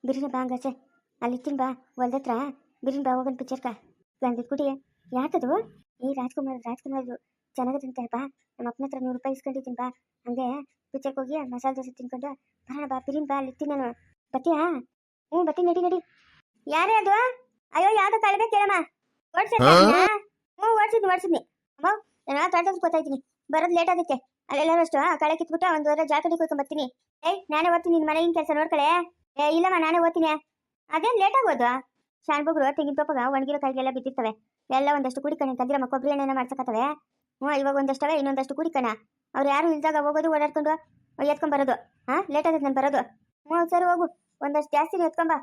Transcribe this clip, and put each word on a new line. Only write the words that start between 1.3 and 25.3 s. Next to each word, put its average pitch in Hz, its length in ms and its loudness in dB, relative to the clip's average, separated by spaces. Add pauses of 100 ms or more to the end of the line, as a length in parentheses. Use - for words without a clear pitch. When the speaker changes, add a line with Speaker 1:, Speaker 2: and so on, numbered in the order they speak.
Speaker 1:
ಇರ್ತೀನಿ 277 220 -6
ಬಾ, 262 160 -2 (220)
ಹೊಲ್ದತ್ರ. 247 360 -2 (540)
ಬಿರಿನ 269 160 -2
ಬಾ, 254 140 0
ಹೋಗೋಣ 254 200 -4
ಪಿಕ್ಚರ್ಕ. 262 320 -10 (560)
ಗಂಧದ 240 180 -2
ಗುಡಿ 277 220 -4 (500)
ಯಾತದು? 285 460 0 (420)
ಏ 269 120 -4
ರಾಜ್ಕುಮಾರ್, 262 480 -6
ರಾಜ್ಕುಮಾರ್ 247 560 -8 (380)
ಚೆನ್ನಾಗದಂತೆ 254 500 -4
ಬಾ. 233 140 -6
ನಮ್ಮ 269 480 -12
ಅಪ್ಪನ 240 180 -8
ಹತ್ರ 277 160 -8
ನೂರು 254 120 -4
ರೂಪಾಯಿ 269 200 -6
ಇಸ್ಕೊಂಡಿದ್ದೀನಿ 262 420 -8
ಬಾ. 247 140 -6 (380)
ಹಂಗೆ 254 360 -6
ಪಿಕ್ಚರ್‌ಗೆ 269 580 -10
ಹೋಗಿ 269 280 -6
ಮಸಾಲೆ 254 260 -6
ದೋಸೆ 254 160 -12
ತಿನ್ಕೊಂಡು 254 420 -12
ಬರೋಣ - 540 -12
ಬಾ. 262 120 -6
ಬಿರಿನ 285 260 -6
ಬಾ, 277 120 -4
ಅಲ್ಲಿ 269 120 -6
ಇರ್ತೀನಿ 285 260 -6
ನಾನು. 254 160 -4 (420)
ಬತ್ತೀಯಾ? 311 360 0
ಹ್ಞೂ, - 760 -6
ಬತ್ತೀನಿ, 349 280 2
ನಡಿ, 349 100 0
ನಡಿ. 349 180 0 (680)
ಯಾರೇ 339 260 2
ಅದು? 403 180 4 (640)
ಅಯ್ಯೋ, 359 160 4
ಯಾವ್ದೋ 427 320 2
ಕಳವೆ 415 260 2
ಕೇಳಮ್ಮ. 403 380 2 (540)
ಓಡ್ಸಕ್ಕೆ 415 240 2
Speaker 2:
ಹಾ? 190 420 8 (540)
Speaker 1:
ಹ್ಞೂ, 453 160 2
ಓಡ್ಸಿದ್ನಿ, 427 320 2
ಓಡ್ಸಿದ್ನಿ. 359 300 2 (420)
ಅಮ್ಮ, 302 80 0 (460)
ನಾನು 320 180 0
ತೋಟದ 349 160 2
ಹತ್ರ 370 120 -2
ಕೂತಾ 339 180 0
ಇದ್ದೀನಿ. 277 260 -4 (280)
ಬರೋದು 330 240 2
ಲೇಟ್ 339 140 4
ಆಗುತ್ತೆ. 339 440 -2 (160)
ಅಲ್ಲೆಲ್ಲರೂ 320 320 2
ಅಷ್ಟು 320 160 0
ಆ 311 180 2
ಕಳೆ 302 200 2